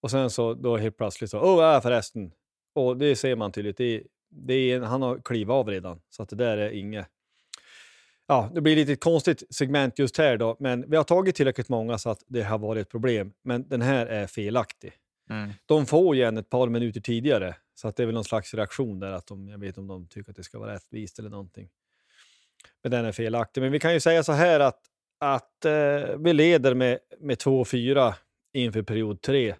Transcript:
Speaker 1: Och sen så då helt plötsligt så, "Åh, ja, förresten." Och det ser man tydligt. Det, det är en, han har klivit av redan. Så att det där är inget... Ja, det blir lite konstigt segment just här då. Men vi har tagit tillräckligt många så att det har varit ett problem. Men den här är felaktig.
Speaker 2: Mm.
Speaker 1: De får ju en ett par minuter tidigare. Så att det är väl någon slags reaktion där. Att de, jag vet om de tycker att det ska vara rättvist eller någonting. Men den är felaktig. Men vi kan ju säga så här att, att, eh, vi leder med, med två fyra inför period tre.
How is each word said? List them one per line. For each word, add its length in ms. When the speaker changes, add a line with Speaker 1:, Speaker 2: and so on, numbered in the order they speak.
Speaker 1:
Och 100
sen 180
så 240
då 240
helt 200
plötsligt 340
så, 80
"Åh, 240
ja, 180
förresten." 500
Och 220
det 180
ser 200
man 160
tydligt. 260
Det, 260
det 180
är 240
en, 60
han 180
har 180
klivit 300
av 180
redan. 420
Så 140
att 60
det 60
där 220
är 120
inget... 380
Ja, 260
det 80
blir 140
lite 200
konstigt 480
segment 440
just 180
här 200
då. 220
Men 300
vi 80
har 60
tagit 320
tillräckligt 340
många 280
så 120
att 180
det 140
har 160
varit 240
ett 100
problem. 420
Men 240
den 140
här 240
är 220
felaktig. 680
Speaker 2:
Mm. 200
Speaker 1:
De 200
får 300
ju 80
en 140
ett 120
par 200
minuter 320
tidigare. 540
Så 120
att 80
det 80
är 20
väl 100
någon 80
slags 300
reaktion 460
där. 120
Att 160
de, 200
jag 100
vet 200
om 100
de 200
tycker 240
att 40
det 80
ska 160
vara 140
rättvist 460
eller 100
någonting. 400
Men 80
den 140
är 60
felaktig. 500
Men 100
vi 80
kan 140
ju 60
säga 240
så 80
här 280
att, 220
att, 460
eh, 520
vi 160
leder 400
med, 260
med 200
två 260
fyra 500
inför 280
period 400
tre. 380